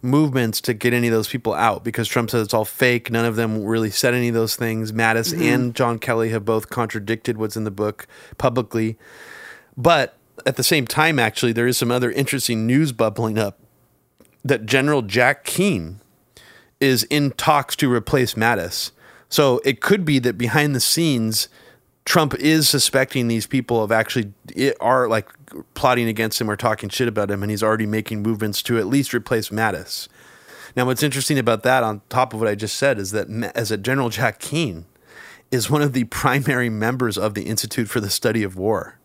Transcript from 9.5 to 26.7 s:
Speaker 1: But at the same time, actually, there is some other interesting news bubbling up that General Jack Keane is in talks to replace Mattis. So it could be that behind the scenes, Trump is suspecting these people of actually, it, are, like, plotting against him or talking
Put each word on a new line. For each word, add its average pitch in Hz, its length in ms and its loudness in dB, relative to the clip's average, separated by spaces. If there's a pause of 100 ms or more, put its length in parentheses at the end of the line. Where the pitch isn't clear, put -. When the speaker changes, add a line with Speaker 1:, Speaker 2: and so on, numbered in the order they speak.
Speaker 1:
But 143 400 2 (280)
at 131 120 0
the 127 60 -2
same 147 240 2
time, 156 320 2
actually, 117 340 2
there 117 140 2
is 127 100 0
some 120 140 0
other 123 200 0
interesting 120 560 -2
news 139 240 2
bubbling 110 460 0
up 104 200 -2 (880)
that 120 220 0
General 135 380 2
Jack 120 420 2
Keane 104 560 -2 (800)
is 127 240 4
in 143 260 0
talks - 460 2
to 139 120 2
replace 123 440 2
Mattis. 110 580 -2 (380)
So 135 340 4
it 135 160 0
could 202 240 2
be 151 160 2
that 120 180 0
behind 139 380 2
the 120 60 0
scenes, 117 680 0 (560)
Trump 156 320 2
is 151 320 2
suspecting 131 600 0
these 113 180 -2
people 120 340 0
of 104 80 -2
actually, 110 440 0 (200)
it, 127 280 0
are, 123 260 2
like, 110 220 0 (460)
plotting 123 340 2
against 107 320 -2
him 110 80 -2
or 104 80 -2
talking 107 320 -2